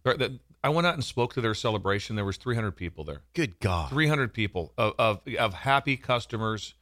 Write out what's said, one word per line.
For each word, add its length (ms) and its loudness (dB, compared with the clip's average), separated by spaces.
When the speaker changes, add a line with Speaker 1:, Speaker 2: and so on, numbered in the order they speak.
Speaker 1:
They're, 140 4
the, 220 -2
I 60 2
went 160 2
out 80 2
and 100 -4
spoke 300 -2
to 60 0
their 140 2
celebration. 640 0
There 80 0
was 120 -2
three 180 -4
hundred 220 -2
people 280 -8
there. 180 -10
Speaker 2:
Good 260 -2
God. 300 0
Speaker 1:
Three 180 2
hundred 260 2
people 440 -2
of, 200 2
of, 220 2
of 160 2
happy 420 2
customers 840 -4